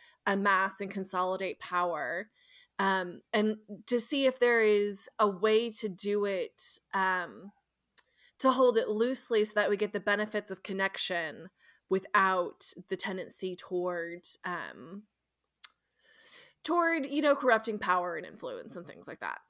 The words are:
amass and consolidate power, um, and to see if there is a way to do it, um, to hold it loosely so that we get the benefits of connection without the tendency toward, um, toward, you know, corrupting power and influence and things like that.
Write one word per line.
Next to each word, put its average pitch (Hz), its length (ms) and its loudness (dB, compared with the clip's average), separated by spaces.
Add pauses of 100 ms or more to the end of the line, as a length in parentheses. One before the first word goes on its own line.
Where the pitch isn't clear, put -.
(260)
amass 196 540 2
and 196 100 -6
consolidate 185 680 -2
power, 175 680 -4 (480)
um, 190 420 0 (120)
and 214 260 2 (280)
to 240 140 0
see 269 260 2
if 254 140 2
there 240 220 6
is 208 460 2 (100)
a 214 100 6
way 220 420 2
to 220 180 -6
do 202 360 -2
it, - 560 -4 (140)
um, 185 580 -2 (840)
to 254 140 4
hold 247 240 6
it 220 120 2
loosely 226 560 2
so 214 100 -4
that 208 160 2
we 208 60 2
get 208 160 -2
the 196 80 -2
benefits 208 500 -2
of 190 120 -10
connection 190 880 -4 (400)
without 190 800 2 (220)
the 190 80 -4
tendency 185 600 -8
toward, 175 680 -6 (180)
um, 165 600 -10 (1600)
toward, 330 440 2
you 285 160 0
know, 285 120 6
corrupting 226 440 2
power 180 380 0
and 151 100 -8
influence 90 500 -12
and - 100 -14
things - 220 -18
like - 120 -14
that. - 300 -8